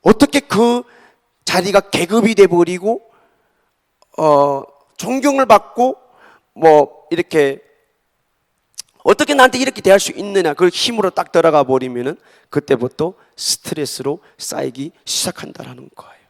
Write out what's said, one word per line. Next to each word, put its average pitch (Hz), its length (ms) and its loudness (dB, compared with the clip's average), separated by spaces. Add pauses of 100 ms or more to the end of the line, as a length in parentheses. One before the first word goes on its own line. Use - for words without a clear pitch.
어떻게 269 380 2
그 240 420 0 (600)
자리가 190 460 -2
계급이 208 440 0
돼버리고, 180 760 0 (1080)
어, 143 440 2 (340)
존경을 269 500 -2
받고, 233 520 2 (560)
뭐, 151 560 2
이렇게 156 500 -2 (1400)
"어떻게 285 300 0
나한테 254 240 4
이렇게 262 240 -4
대할 196 180 6
수 - 120 -8
있느냐?" 190 420 -4
그 180 140 2
힘으로 208 420 -4
딱 - 220 -8
들어가 160 320 4
버리면은 127 520 -4 (340)
그때부터 139 640 -4 (220)
스트레스로 - 840 -8 (180)
쌓이기 135 540 -10 (120)
시작한다라는 - 920 -12
거예요. - 220 -20 (140)